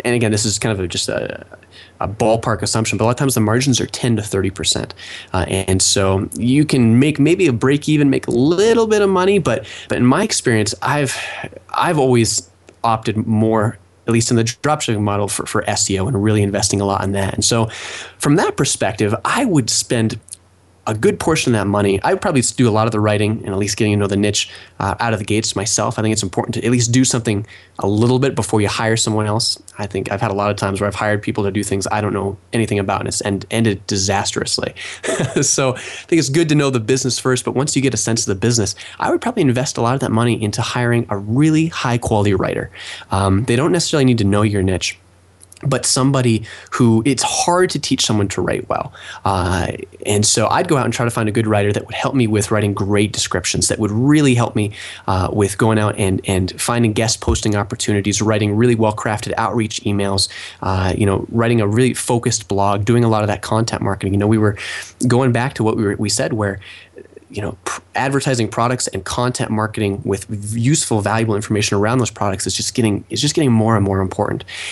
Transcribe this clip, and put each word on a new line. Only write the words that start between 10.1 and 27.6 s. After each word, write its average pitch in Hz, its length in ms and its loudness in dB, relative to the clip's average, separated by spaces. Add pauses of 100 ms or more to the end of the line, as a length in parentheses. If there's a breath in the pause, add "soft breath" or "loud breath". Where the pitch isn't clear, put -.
experience, 110 580 0
I've, 139 360 -2 (540 loud breath)
I've 127 280 0
always 120 500 2 (360)
opted 110 420 0
more, 110 500 2 (300)
at 117 60 2
least 113 180 2
in 120 60 4
the 113 80 2
dropshipping 127 560 -2
model, 101 260 0
for, - 180 -6
for - 240 -2
S 104 200 0
E 95 100 0
O 95 80 0
and 101 160 0
really 107 200 4
investing 101 360 0
a 101 60 0
lot 98 180 0
in 98 80 -2
that. 98 220 -2
And 110 100 -2
so 117 220 2 (540 loud breath)
from 147 180 4
that - 180 2
perspective, 104 580 0 (120)
I 240 180 0
would 151 260 2
spend 113 480 0 (720)
a 110 40 -2
good 147 260 2
portion 156 340 2
of 110 60 4
that 98 80 0
money. 101 340 2
I 160 120 2
would 190 80 -2
probably 165 180 2
do 120 300 2
a - 20 4
lot 107 140 2
of 117 80 0
the 107 80 0
writing 104 420 2
and - 60 -8
at 95 80 -2
least 101 180 -2
getting 107 160 2
to 104 60 2
know 101 100 2
the 98 80 0
niche, 104 340 0 (300 loud breath)
uh, 98 220 -2
out 117 100 0
of 107 80 -2
the 101 60 -6
gates 107 280 -2
myself. 107 460 -2
I - 20 -2
think 107 120 2
it's 110 100 -2
important 110 320 -4
to 113 100 -6
at 117 60 2
least 120 220 2
do 131 100 4
something 113 420 0 (340 loud breath)